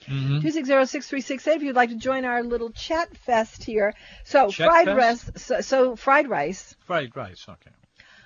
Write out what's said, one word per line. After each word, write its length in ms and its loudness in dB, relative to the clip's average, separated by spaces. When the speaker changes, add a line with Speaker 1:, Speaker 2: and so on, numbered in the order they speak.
Speaker 1:
Mm-hmm. 360 -2
Speaker 2:
Two 100 -2
six 160 -4
zero, 180 4
six 220 -8
three 140 -6
six 260 -6
eight, 80 2
if 80 -6
you'd 120 -4
like 140 4
to 60 -10
join 300 -4
our 180 -2
little 280 -6
chat 460 -6
fest 460 -2
here. 300 0
So 280 4
Speaker 1:
Chat 160 2
Speaker 2:
fried 180 8
Speaker 1:
fest? 120 0
Speaker 2:
rice, 460 0
so, 180 -2
so 340 0
fried 340 2
rice. 460 -6
Speaker 1:
Fried 300 -4
rice, 320 -14
okay. 240 -20